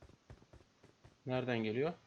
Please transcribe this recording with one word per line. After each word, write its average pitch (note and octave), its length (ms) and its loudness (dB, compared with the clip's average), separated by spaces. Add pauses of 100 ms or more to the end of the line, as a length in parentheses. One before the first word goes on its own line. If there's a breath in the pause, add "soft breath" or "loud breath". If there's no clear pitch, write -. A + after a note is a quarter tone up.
(1300)
Nereden B2+ 320 2
geliyor? A2+ 340 2 (140)